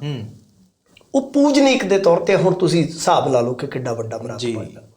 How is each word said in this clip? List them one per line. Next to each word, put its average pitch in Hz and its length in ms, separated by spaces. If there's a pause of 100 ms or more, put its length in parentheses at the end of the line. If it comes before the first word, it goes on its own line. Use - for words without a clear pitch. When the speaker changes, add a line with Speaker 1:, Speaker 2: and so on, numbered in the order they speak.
Speaker 1:
ਹੂੰ। 127 340 (800)
Speaker 2:
ਉਹ - 180
ਪੂਜਨੀਕ 269 520
ਦੇ 190 140
ਤੌਰ 170 260
ਤੇ, 196 120
ਹੁਣ 170 180
ਤੁਸੀਂ 165 300
ਹਿਸਾਬ 139 480
ਲਾ 123 80
ਲਓ 123 140
ਕਿ 139 120
ਕਿੱਡਾ 127 260
ਵੱਡਾ 113 260
ਮੁਨਾਫਾ 113 200
Speaker 1:
ਜੀ। 117 160
Speaker 2:
ਹੋਇਆ। 104 260 (160)